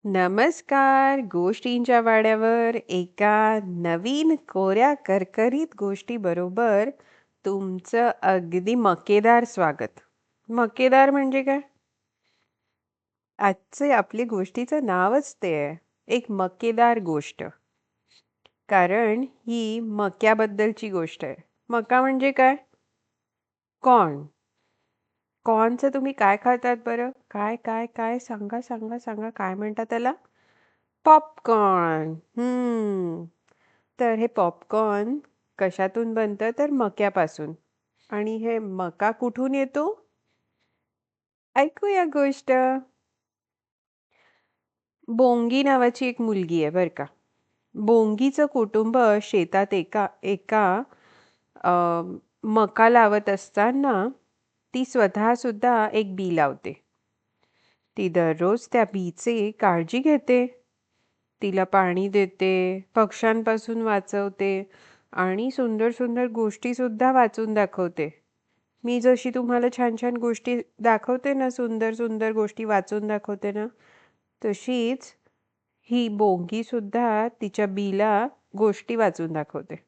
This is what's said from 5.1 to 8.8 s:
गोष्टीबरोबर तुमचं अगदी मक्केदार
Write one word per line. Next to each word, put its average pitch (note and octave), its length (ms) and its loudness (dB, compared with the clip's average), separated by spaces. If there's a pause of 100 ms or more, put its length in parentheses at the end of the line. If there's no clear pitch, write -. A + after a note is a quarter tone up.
गोष्टीबरोबर G3+ 1120 -2 (540)
तुमचं G3 680 -2 (120)
अगदी F#3 520 0
मक्केदार A3 680 4